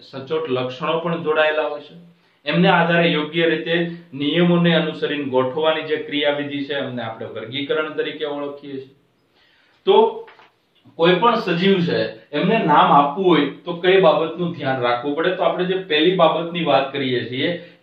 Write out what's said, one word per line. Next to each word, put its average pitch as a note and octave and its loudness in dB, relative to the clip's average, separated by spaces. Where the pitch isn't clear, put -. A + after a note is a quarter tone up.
સચોટ C#3+ -6
લક્ષણો C3 -2
પણ E3+ -4
જોડાયેલા D#3 2
હોય - -6
છે. - -20
એમને E3+ 2
આધારે E3+ 4
યોગ્ય D3+ 0
રીતે E3+ -2
નિયમોને E3+ 2
અનુસરીને D3 -2
ગોઠવવાની C#3+ 0
જે D#3 -2
ક્રિયાવિધિ C#3+ -4
છે, D3 -6
એમને B2 -6
આપણે A2 -10
વર્ગીકરણ C#3 -6
તરીકે D3+ -6
ઓળખીએ C#3+ -10
છીએ. C3 -14
તો A3 4
કોઈ F3 4
પણ A3+ 2
સજીવ F3+ 2
છે, - -4
એમને F#3 0
નામ E3 4
આપવું D#3 2
હોય D3 4
તો F3 -6
કઈ F#3 4
બાબતનું D#3+ 2
ધ્યાન C3 -4
રાખવું A#2+ -2
પડે? F3 0
તો F#3 -4
આપણે F3 0
જે F#3 -2
પહેલી E3+ 2
બાબતની E3+ 0
વાત C3+ 0
કરીએ B2 -4
છીએ, D#3 -4